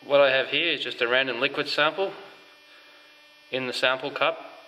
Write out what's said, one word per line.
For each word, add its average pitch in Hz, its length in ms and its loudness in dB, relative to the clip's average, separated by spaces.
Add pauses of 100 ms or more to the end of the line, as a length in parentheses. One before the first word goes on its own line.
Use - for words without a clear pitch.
What 143 140 4
I 139 160 8
have 123 120 0
here 160 220 0
is 135 140 -4
just 123 160 -8
a 120 80 2
random 127 320 2
liquid 139 260 -2
sample 156 460 0 (1400)
in 131 160 -4
the 123 60 -6
sample 131 380 0
cup 143 280 -2 (300)